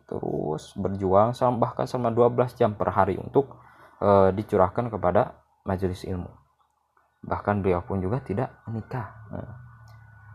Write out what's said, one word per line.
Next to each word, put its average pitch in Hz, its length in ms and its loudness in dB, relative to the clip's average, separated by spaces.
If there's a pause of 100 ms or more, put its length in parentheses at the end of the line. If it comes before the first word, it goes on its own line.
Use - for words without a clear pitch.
terus - 720 -6
berjuang 98 560 2
sam-, 123 240 0
bahkan 120 320 -2
selama 120 240 -2
dua 120 160 6
belas 123 240 0
jam 110 240 0
per 92 160 -2
hari 95 240 2
untuk, - 400 -2 (480)
eh, 98 320 8
dicurahkan 104 560 0
kepada 95 480 0 (240)
majelis 92 400 -4
ilmu. 90 240 -8 (960)
Bahkan 98 400 -2
beliau 90 160 0
pun 95 240 -4
juga 110 160 -4
tidak 98 320 -6 (160)
menikah. 113 400 -10 (240)
Nah, - 240 -12 (800)